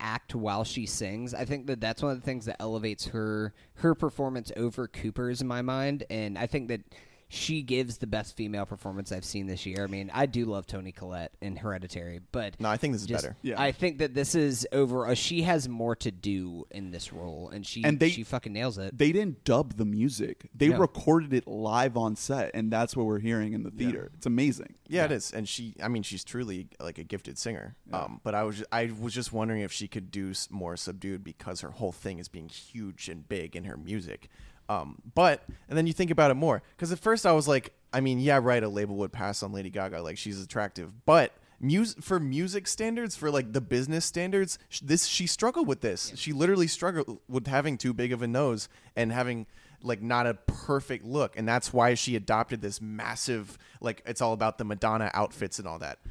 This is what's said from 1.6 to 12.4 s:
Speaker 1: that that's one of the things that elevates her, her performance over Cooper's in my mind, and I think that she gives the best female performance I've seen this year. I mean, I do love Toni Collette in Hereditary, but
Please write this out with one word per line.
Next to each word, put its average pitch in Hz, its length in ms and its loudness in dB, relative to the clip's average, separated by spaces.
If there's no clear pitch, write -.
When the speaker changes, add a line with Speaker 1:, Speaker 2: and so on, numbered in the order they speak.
Speaker 1:
that 131 120 -2
that's 113 240 -2
one 143 80 2
of 127 80 -4
the 117 60 -14
things 127 220 -4
that 110 120 -4
elevates 110 480 -4
her, 107 460 -2
her 165 200 4
performance 131 640 -2
over 117 320 -2
Cooper's 123 520 -4
in 131 60 -2
my 123 140 -2
mind, 135 480 -2
and 104 280 -4
I 120 100 -2
think 139 220 -2
that 110 120 -4
she 156 360 -4
gives 123 340 0
the 117 100 -6
best 107 300 -4
female 104 300 -4
performance 98 440 -8
I've 92 140 -6
seen 98 220 -4
this 90 180 -6
year. 95 180 -4
I 98 40 -2
mean, 98 260 -6
I 139 140 2
do 120 180 0
love 101 220 -4
Toni 95 240 -10
Collette 90 500 -10
in 98 140 -6
Hereditary, 90 640 -8
but 107 280 -6